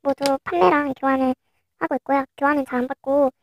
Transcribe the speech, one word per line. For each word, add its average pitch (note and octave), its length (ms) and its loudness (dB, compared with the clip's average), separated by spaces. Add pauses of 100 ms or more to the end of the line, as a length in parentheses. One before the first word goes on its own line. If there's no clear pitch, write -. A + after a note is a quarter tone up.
모두 C#4 420 0
판매랑 D#4+ 560 0
교환을 C4 360 0 (440)
하고 - 160 -4
있고요. C4+ 300 -2 (120)
교환은 C#4+ 280 0
잘 B3 140 -4
안 B3+ 80 -2
받고 C4+ 440 0 (120)